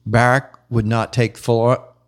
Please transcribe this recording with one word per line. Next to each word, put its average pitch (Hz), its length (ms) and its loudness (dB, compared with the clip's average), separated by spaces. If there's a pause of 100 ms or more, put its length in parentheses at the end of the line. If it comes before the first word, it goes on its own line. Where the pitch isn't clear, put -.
Barak 123 540 0 (100)
would 117 160 0
not 113 280 -2
take 113 240 -2
full 117 240 -2 (100)
o-, - 120 -2 (240)